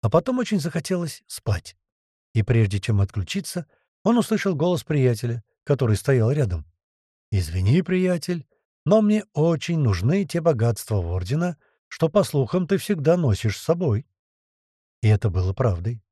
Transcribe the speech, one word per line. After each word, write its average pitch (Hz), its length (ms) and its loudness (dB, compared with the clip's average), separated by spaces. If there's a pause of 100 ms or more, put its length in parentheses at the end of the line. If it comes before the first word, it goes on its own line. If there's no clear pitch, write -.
А - 80 -2
потом 262 280 0
очень 214 220 -2
захотелось 170 640 -6
спать. - 500 -6 (580)
И 110 100 0
прежде 104 360 2
чем 101 220 0
отключиться, 143 640 -4 (380)
он 233 140 2
услышал 202 360 0
голос 160 300 0
приятеля, 123 600 0 (200)
который 123 320 2
стоял 120 340 2
рядом. 110 360 -2 (680)
"Извини, 95 500 2
приятель, 180 640 -2 (400)
но 214 160 6
мне 214 220 2 (100)
очень 160 460 0
нужны 123 460 2
те 170 140 -4
богатства 117 580 0
Ордена, 92 600 -2 (300)
что, - 220 -2
по 190 140 2
слухам, 151 440 -2
ты 196 100 0
всегда 165 400 0
носишь 113 400 0
с - 60 -14
собой". 160 420 0 (960)
И 110 60 2
это 107 220 4
было 92 240 -2
правдой. 107 580 -2